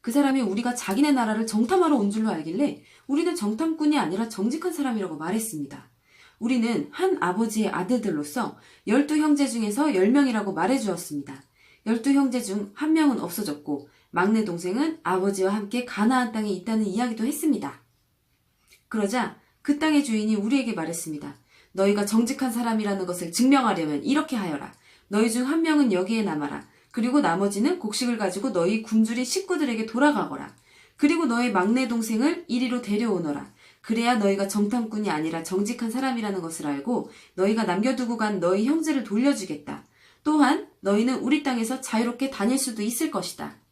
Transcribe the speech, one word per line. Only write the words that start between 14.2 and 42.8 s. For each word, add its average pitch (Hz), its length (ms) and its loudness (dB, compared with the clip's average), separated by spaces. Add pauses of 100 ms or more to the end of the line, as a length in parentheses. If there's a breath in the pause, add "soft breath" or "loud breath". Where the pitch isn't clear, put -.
동생은 185 600 -2
아버지와 185 500 0
함께 214 320 -4
가나안 233 460 0
땅에 214 180 -2
있다는 220 360 -2
이야기도 220 400 -2
했습니다." 262 560 -2 (1080 soft breath)
그러자 214 500 -2 (220 soft breath)
그 294 180 0
땅의 302 240 4
주인이 220 320 2
우리에게 226 380 0
말했습니다. 160 640 -6 (360 soft breath)
"너희가 202 320 2
정직한 233 460 2
사람이라는 220 540 -2
것을 175 260 -6
증명하려면 202 720 2
이렇게 294 320 0
하여라. 175 380 -6 (340 soft breath)
너희 214 240 2
중 247 160 0
한 320 140 0
명은 294 320 4
여기에 196 300 0
남아라. 147 440 -4 (240 soft breath)
그리고 247 300 2
나머지는 202 580 0
곡식을 233 380 -2
가지고 202 340 -2
너희 190 300 0
굶주린 220 420 2
식구들에게 277 640 -2
돌아가거라. 196 680 0 (440 soft breath)
그리고 320 280 2
너의 240 280 0
막내 220 340 2
동생을 226 640 0
이리로 247 320 0
데려오너라. 190 720 -2 (260 soft breath)
그래야 233 360 0
너희가 196 340 2
정탐꾼이 214 600 0
아니라 160 320 -2
정직한 208 480 -2
사람이라는 226 520 -4
것을 165 260 -8
알고 147 420 -4 (260 loud breath)
너희가 214 280 2
남겨두고 226 540 0
간 208 240 -2
너희 190 240 2
형제를 302 400 0
돌려주겠다. 202 800 -2 (400 soft breath)
또한 302 420 4 (140)
너희는 226 380 2
우리 294 240 0
땅에서 247 360 -2
자유롭게 240 500 -2
다닐 247 280 0
수도 233 240 -4